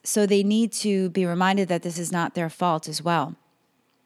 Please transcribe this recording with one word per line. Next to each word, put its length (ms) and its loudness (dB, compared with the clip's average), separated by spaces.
so 220 2
they 180 4
need 280 2
to 380 0
be 160 0
reminded 420 2
that 160 -2
this 140 -6
is 160 -6
not 200 -2
their 160 -2
fault 380 -2
as 140 -8
well. 340 0